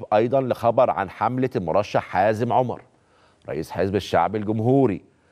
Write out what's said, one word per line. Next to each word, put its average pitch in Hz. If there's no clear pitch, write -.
أيضًا 123
لخبر 120
عن 90
حملة 123
المرشح 101
حازم 107
عمر 117
رئيس 76
حزب 95
الشعب 92
الجمهوري. 113